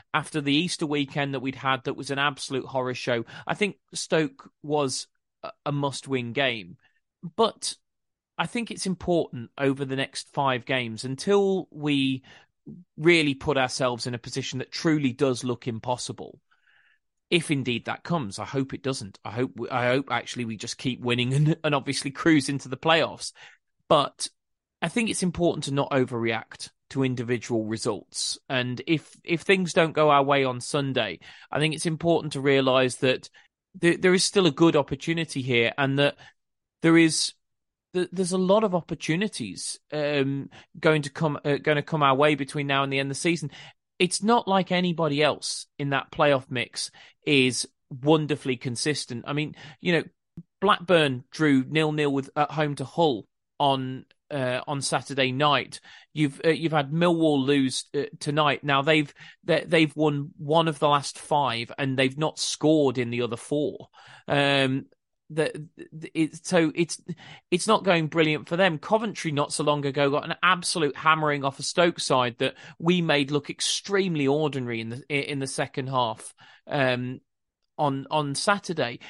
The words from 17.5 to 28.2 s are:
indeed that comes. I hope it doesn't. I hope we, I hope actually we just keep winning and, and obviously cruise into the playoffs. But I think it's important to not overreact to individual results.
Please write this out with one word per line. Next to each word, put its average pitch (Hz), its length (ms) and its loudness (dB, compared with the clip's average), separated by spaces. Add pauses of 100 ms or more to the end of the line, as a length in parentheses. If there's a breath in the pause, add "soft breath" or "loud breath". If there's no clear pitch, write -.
indeed 123 360 -2
that - 160 -8
comes. 135 360 -6
I 104 60 -10
hope 135 280 -4
it - 100 -12
doesn't. 131 420 -8
I 104 60 -12
hope 120 260 -4
we, 113 140 -8
I 123 160 -2
hope 131 240 0
actually 120 340 -4
we 110 120 -8
just - 220 -12
keep 127 220 -6
winning 123 340 0
and, 151 300 4
and 147 100 0
obviously 139 360 -4
cruise 151 380 4
into 139 200 -6
the 127 80 -8
playoffs. 160 560 0 (560 loud breath)
But - 400 2 (540)
I 170 60 -2
think 226 220 -2
it's 190 120 -4
important 170 420 0
to 139 100 -4
not 139 160 0
overreact 120 800 -2 (200)
to 135 140 -2
individual 120 600 -2
results. - 760 -6 (100)